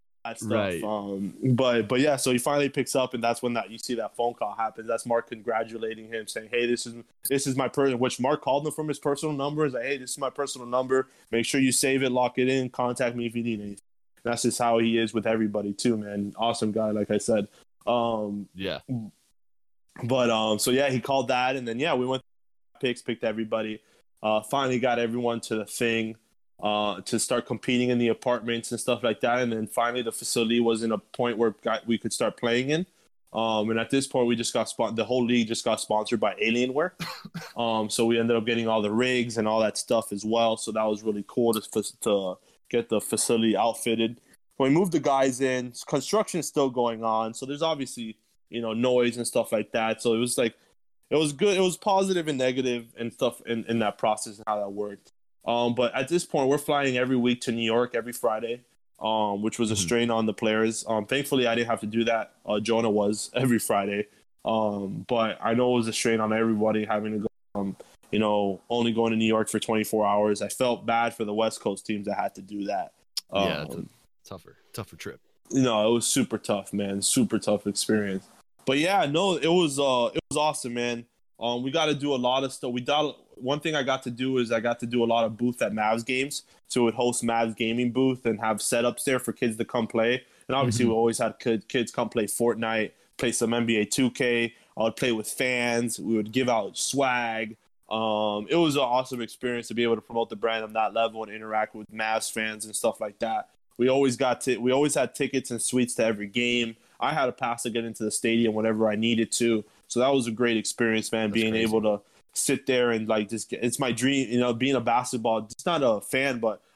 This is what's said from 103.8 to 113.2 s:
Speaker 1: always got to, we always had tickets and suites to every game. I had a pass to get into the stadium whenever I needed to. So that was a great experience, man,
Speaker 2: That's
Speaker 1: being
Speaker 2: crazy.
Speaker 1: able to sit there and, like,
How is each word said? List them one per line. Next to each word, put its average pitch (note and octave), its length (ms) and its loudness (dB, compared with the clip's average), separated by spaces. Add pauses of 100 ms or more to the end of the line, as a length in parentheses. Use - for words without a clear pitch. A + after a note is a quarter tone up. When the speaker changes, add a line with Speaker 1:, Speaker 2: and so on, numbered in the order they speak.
Speaker 1:
always C3+ 280 4
got B2+ 260 0
to, B2+ 160 0
we B2 140 2
always C#3+ 220 2
had C3+ 200 0
tickets C3+ 360 -4
and A#2 120 -4
suites B2 320 0
to A#2 100 2
every G#2 220 0
game. A#2+ 500 0 (220)
I C3+ 160 0
had C#3 140 2
a A#2 40 -2
pass A#2+ 320 -4
to B2 60 -2
get A2+ 140 -2
into A2+ 200 -6
the G#2+ 60 -2
stadium A2+ 440 2
whenever A2 360 2
I G#2 60 0
needed A2+ 360 2
to. A#2 320 2 (240)
So A#2+ 120 -2
that C3 120 4
was C3 140 2
a A#2 40 -4
great A2+ 260 2
experience, A2 560 0
man, A2 180 0
Speaker 2:
That's G2+ 120 -4
Speaker 1:
being A2 100 2
Speaker 2:
crazy. A2 160 2
Speaker 1:
able A2 140 2
to G#2 180 2 (320)
sit - 340 -2
there B2 240 4
and, A2 160 0
like, G#2+ 220 0